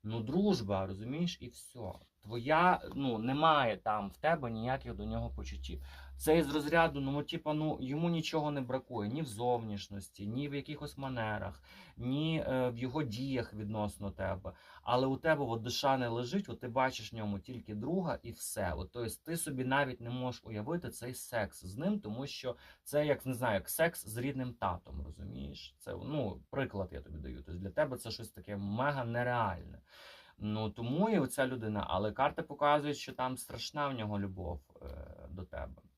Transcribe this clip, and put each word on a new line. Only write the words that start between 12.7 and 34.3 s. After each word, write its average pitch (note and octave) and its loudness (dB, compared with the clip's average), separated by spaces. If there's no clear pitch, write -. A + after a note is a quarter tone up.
його B2+ 0
діях A#2+ -2
відносно G#2 -2
тебе. F#2+ -4
Але B2+ 4
у C3 2
тебе D3 4
от A2+ 0
душа C3+ 4
не B2 2
лежить, B2+ 0
от A#2+ -8
ти - -6
бачиш B2+ 2
в A2+ -8
ньому G#2 -2
тільки A2 -8
друга C#3 0
і G#2+ -8
все. F#2+ -2
От, F#2+ -4
тобто A#2 -4
ти E3 -4
собі C3 -2
навіть C3 2
не A#2 -6
можеш B2+ -4
уявити A#2 -4
цей - -8
секс - -4
з F#2+ -8
ним, G3+ 0
тому A#2 -4
що B2+ -6
це, D3 2
як, C3 2
не C3 0
знаю, A#2 2
як F#2 0
секс E3 2
з G#2+ -8
рідним C3 -2
татом, F2 -2
розумієш? C#2 -10
Це, - -10
ну, G#2 -4
приклад G#2 -2
я C#2+ -6
тобі D#2 -12
даю. C2+ -8
Тобто E2 -8
для F#2+ -4
тебе C#3 2
це A2+ -10
щось G#2+ -10
таке G2+ -8
мега A#2+ 0
нереальне. A#2 0
Ну, G#2+ 0
тому C3+ 2
і G#3 6
оця C3 2
людина. A2 -2
Але G#2 2
карти D3 2
показують, D3 4
що - -8
там B2+ -2
страшна C#3+ -4
в C3+ -2
нього G#2 -2
любов, F#2 -4